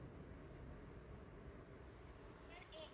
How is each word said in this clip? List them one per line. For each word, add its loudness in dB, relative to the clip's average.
सर, 0
ए, 2